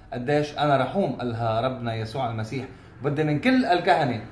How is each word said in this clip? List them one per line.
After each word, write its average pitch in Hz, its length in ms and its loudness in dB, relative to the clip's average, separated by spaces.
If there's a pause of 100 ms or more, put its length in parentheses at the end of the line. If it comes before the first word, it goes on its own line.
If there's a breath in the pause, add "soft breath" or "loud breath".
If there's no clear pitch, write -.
(120)
قديش 147 460 -2
أنا 147 180 4
رحوم، 170 360 0
قالها 113 480 -2
ربنا 120 340 -2
يسوع 113 360 -4
المسيح. 113 340 -6 (380 loud breath)
بدي 143 220 0
من 147 140 2
كل 254 260 4
الكهنة 165 560 2 (120)